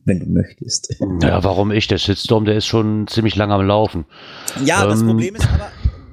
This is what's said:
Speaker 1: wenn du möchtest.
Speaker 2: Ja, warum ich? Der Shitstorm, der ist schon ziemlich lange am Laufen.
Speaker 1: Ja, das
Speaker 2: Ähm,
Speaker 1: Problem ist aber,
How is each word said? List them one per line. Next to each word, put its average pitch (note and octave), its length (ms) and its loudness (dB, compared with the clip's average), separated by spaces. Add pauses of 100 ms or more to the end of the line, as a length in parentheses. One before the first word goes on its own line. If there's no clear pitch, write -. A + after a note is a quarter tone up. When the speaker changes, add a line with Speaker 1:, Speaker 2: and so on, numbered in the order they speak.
Speaker 1:
wenn F#2 140 2
du F2+ 40 -10
möchtest. - 720 -4 (240)
Speaker 2:
Ja, E2+ 240 2
warum G2 280 2
ich? G#2+ 160 0
Der G2 100 0
Shitstorm, G#2+ 480 0
der G#2+ 100 2
ist G#2+ 80 -2
schon G#2+ 420 0
ziemlich A2 300 -2
lange G#2 160 0
am G2 140 2
Laufen. G2+ 400 0 (580)
Speaker 1:
Ja, D#3 220 2
das G#2+ 160 2
Speaker 2:
Ähm, A2+ 60 4
Speaker 1:
Problem A2+ 260 0
ist A3+ 120 0
aber, - 220 0 (440)